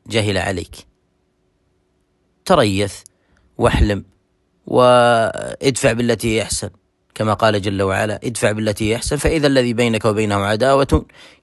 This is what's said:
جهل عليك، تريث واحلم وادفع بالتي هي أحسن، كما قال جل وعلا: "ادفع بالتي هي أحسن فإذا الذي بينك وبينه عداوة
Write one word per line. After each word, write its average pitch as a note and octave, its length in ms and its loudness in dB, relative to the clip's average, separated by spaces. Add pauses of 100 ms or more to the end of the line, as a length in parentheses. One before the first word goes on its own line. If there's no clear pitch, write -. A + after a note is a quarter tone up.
جهل G#2 300 -2
عليك، F2+ 380 -6 (1700)
تريث G#2 500 2 (640)
واحلم G#2 480 2 (600)
وادفع B2 1300 2
بالتي A#2 420 -2
هي A2 60 0
أحسن، F#2+ 280 -6 (460)
كما A2 180 -2
قال G#2 280 0
جل G2 200 -2
وعلا: G2+ 420 -2
"ادفع A2+ 280 -2
بالتي G#2+ 400 -2
هي A2 40 -2
أحسن C3 220 -4
فإذا D3 300 0
الذي B2+ 260 2
بينك A2+ 320 0
وبينه G#2+ 300 0
عداوة C3 680 0 (380)